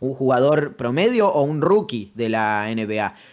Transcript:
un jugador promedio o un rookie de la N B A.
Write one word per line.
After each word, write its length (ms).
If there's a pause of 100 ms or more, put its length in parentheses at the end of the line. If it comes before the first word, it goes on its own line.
un 140
jugador 600
promedio 540
o 140
un 180
rookie 560
de 140
la 400
N 160
B 120
A. 160 (180)